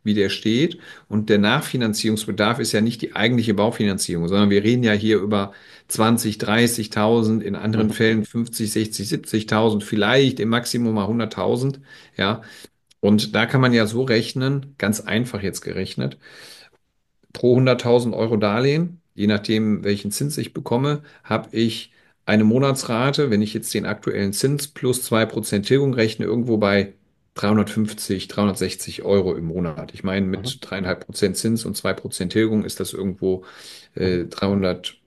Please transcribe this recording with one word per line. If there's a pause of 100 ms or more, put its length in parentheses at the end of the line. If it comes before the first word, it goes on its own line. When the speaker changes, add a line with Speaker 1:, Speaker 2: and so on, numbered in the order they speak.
Speaker 1:
wie
der
steht. (280)
Und
der
Nachfinanzierungsbedarf
ist
ja
nicht
die
eigentliche
Baufinanzierung,
sondern
wir
reden
ja
hier
über (340)
zwanzig,
dreißigtausend,
in
anderen
Speaker 2:
Mhm.
Speaker 1:
Fällen
fünfzig,
sechzig,
siebzigtausend,
vielleicht
im
Maximum
mal
hunderttausend. (360)
Ja. (600)
Und
da
kann
man
ja
so
rechnen,
ganz
einfach
jetzt
gerechnet, (1160)
pro
hunderttausend
Euro
Darlehen, (120)
je
nachdem,
welchen
Zins
ich
bekomme, (200)
hab
ich (340)
eine
Monatsrate,
wenn
ich
jetzt
den
aktuellen
Zins
plus
zwei
Prozent
Tilgung
rechne,
irgendwo
bei (420)
dreihundertfünfzig,
dreihundertsechzig
Euro
im
Monat.
Ich
meine,
mit
Speaker 2:
Mhm.
Speaker 1:
dreieinhalb
Prozent
Zins
und
zwei
Prozent
Tilgung
ist
das
irgendwo, (500)
äh,
Speaker 2:
Mhm.
Speaker 1:
dreihundert, (100)